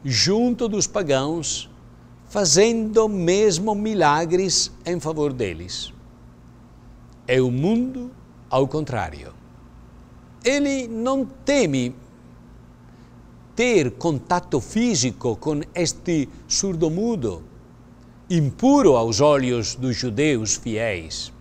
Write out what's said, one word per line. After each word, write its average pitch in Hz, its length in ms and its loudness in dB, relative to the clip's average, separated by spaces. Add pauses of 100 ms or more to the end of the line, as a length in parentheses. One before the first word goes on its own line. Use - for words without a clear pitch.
junto 214 640 0
dos 202 200 -2
pagãos, 151 800 -2 (580)
fazendo 214 840 2
mesmo 196 640 2
milagres 180 960 0 (140)
em 175 140 -4
favor 151 340 -2
deles. 90 600 -6 (1300)
É 131 140 4
o 127 80 2
mundo 240 640 -2 (380)
ao 135 180 2
contrário. 127 680 -6 (1080)
Ele 277 440 0
não 240 380 -2
teme 143 680 0 (1600)
ter 208 380 4
contato 165 680 -2
físico 131 760 0
com 147 260 -4 (120)
este 160 540 -2 (200)
surdo-mudo, 165 960 -2 (880)
impuro 180 640 4
aos 117 260 2
olhos 127 540 2
dos 127 200 -2
judeus 123 600 -2
fiéis. 107 840 -6